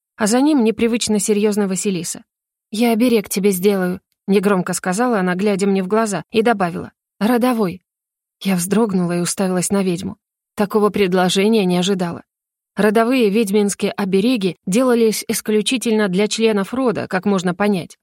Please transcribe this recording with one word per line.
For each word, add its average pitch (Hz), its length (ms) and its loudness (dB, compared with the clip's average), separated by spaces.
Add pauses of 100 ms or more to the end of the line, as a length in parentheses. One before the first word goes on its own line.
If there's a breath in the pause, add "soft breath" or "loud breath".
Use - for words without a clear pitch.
(160)
А 220 100 -2
за 233 140 2
ним 285 240 2
непривычно 220 560 0
серьезно 208 480 0
Василиса. 185 560 -6 (480)
«Я 233 180 0
оберег 226 380 2
тебе 202 240 0
сделаю», 185 480 0 (300)
негромко 190 420 2
сказала 208 480 -2
она, 180 140 0
глядя 202 320 0
мне 196 160 2
в 185 60 -6
глаза, 208 420 -2
и 220 100 0
добавила: 196 520 -2 (260)
«Родовой». 226 640 0 (600)
Я 190 140 0
вздрогнула 185 600 0
и - 20 0
уставилась 180 500 -2
на 196 120 0
ведьму. 185 340 -4 (400)
Такого 208 320 0
предложения 190 760 2
не 180 100 2
ожидала. 180 460 -2 (540)
Родовые 226 520 2
ведьминские 202 640 0
обереги 196 720 0
делались 233 640 2
исключительно 214 800 0
для 190 200 0
членов 214 440 0
рода, 214 360 -2
как 180 180 -4
можно 185 280 0
понять, 202 480 -2